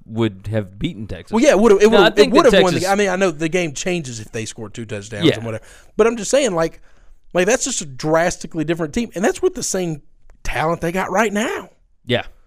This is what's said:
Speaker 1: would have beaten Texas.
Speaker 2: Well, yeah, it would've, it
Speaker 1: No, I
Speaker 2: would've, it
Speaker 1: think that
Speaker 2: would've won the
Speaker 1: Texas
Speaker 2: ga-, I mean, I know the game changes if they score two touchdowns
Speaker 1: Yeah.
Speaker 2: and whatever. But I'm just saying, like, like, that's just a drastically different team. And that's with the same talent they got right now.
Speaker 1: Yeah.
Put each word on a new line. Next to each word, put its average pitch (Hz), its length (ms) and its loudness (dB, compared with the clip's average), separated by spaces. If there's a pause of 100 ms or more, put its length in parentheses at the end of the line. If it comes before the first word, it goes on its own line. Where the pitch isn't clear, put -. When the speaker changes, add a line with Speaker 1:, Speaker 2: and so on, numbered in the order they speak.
Speaker 1:
would 107 440 -4
have 101 300 -6
beaten 110 280 -8
Texas. 90 260 -14
Speaker 2:
Well, 226 100 2
yeah, 294 100 6
it 240 80 4
would've, 208 200 6
it 208 100 6
Speaker 1:
No, 226 60 4
I 202 80 8
Speaker 2:
would've, 214 80 4
it - 80 -8
Speaker 1:
think 202 120 6
that 247 40 4
Speaker 2:
would've 302 160 6
won 196 120 6
the 180 60 2 (100)
Speaker 1:
Texas 170 80 -2
Speaker 2:
ga-, 196 40 2
I - 40 2
mean, 208 120 0
I 180 80 -2
know 190 140 2
the 160 180 -4
game 165 240 -4
changes 139 480 -6
if 107 120 -16
they 110 120 -8
score 110 240 -14
two 117 160 -12
touchdowns 104 420 -8
Speaker 1:
Yeah. 120 100 4
Speaker 2:
and 110 100 -12
whatever. 110 180 -10 (320)
But 214 100 4
I'm 233 100 -2
just 202 140 -8
saying, 262 240 0
like, 165 260 -2 (520)
like, 180 140 0
that's 247 180 0
just 262 160 -6
a 175 60 -8
drastically 156 800 -2
different 160 300 -4
team. 233 200 -4
And 180 100 -4
that's 370 160 0
with 370 140 -2
the - 80 -10
same 175 400 -6 (400)
talent 156 380 -4
they 165 120 -4
got 185 180 -4
right 202 220 0
now. 226 380 -6 (340)
Speaker 1:
Yeah. 117 220 -2 (200)